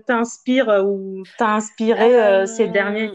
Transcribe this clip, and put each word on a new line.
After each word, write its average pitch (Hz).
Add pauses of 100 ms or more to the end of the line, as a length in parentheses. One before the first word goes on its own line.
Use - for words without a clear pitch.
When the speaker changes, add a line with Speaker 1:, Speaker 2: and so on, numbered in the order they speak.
Speaker 1:
t'inspire, 247
euh, 202
ou 190 (120)
t'a 214
inspiré, 220
euh, 196
ces 226
Speaker 2:
Euh, 175
Speaker 1:
derniers 208